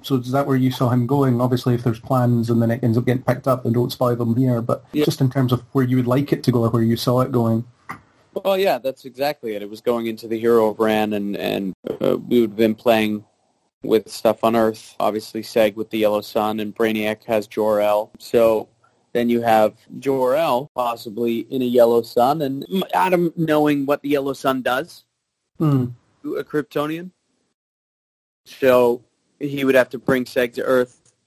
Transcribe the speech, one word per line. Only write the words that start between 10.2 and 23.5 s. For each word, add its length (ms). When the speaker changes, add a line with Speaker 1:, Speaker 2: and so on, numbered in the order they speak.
Speaker 2:
the 120
Hero 300
of 100
Ran, 340
and, 240
and, 380
uh, 160
we 240
would 100
have 60
been 180
playing 500
with 240
stuff 340
on 140
Earth. 420
Obviously, 420
Seg 360
with 140
the 80
Yellow 220
Sun, 400
and 140
Brainiac 500
has 220
Jor-El. 720
So 500
then 160
you 120
have 340
Jor-El 720
possibly 680
in 120
a 20
Yellow 380
Sun, 400
and 300
M-, 100
Adam 440
knowing 500